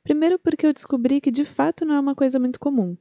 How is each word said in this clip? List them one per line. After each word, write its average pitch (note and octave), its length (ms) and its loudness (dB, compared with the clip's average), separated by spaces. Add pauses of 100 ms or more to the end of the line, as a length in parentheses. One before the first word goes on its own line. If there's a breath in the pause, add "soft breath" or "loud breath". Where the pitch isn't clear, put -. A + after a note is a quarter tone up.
Primeiro D#4+ 360 0
porque D#4 260 0
eu D4+ 80 4
descobri C4+ 480 -2
que C#4+ 80 -2
de C4+ 160 0
fato D#4 400 -2
não D4+ 80 0
é C#4+ 60 2
uma C#4 160 -2
coisa C4+ 240 0
muito B3 200 -2
comum, G#3 420 -2